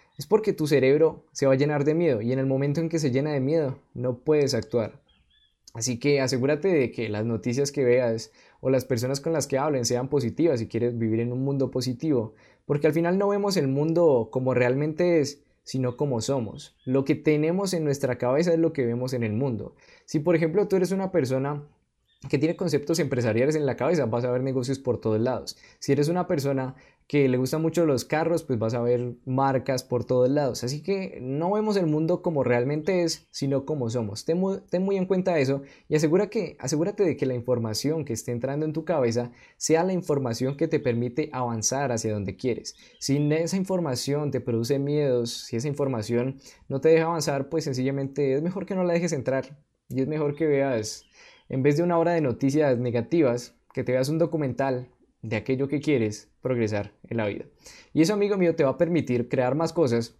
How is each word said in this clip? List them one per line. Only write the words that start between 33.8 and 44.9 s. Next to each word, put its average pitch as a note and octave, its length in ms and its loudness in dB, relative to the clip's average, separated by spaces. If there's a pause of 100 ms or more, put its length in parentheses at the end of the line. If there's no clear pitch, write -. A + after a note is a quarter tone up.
somos. A2 340 -4
Ten E3 140 0
mu-, F#3+ 180 0
ten F#3 260 -4
muy G3 140 0
en F#3 80 0
cuenta F#3 340 0
eso C#3 220 2 (260)
y D3+ 100 0
asegura E3+ 340 2
que, - 300 -4
asegúrate E3+ 420 0
de D3 160 2
que C#3 80 0
la B2+ 80 0
información B2 720 -2
que A2+ 80 -4
esté A#2+ 180 -6
entrando C3+ 320 -4
en D#3 80 -4
tu D#3+ 140 -8
cabeza A#2+ 460 0 (260)
sea E3 260 2
la F#3+ 80 0
información C3 640 -2
que D#3+ 100 0
te D#3+ 140 0
permite B2 500 -2
avanzar B2+ 640 -2
hacia A2 220 -2
donde G2+ 220 -6
quieres. - 380 -4 (260)
Si C#3 180 0 (160)
esa E3+ 240 -2
información D3 720 -2
te B2 100 -4
produce A#2 380 -2
miedos, C#3 520 0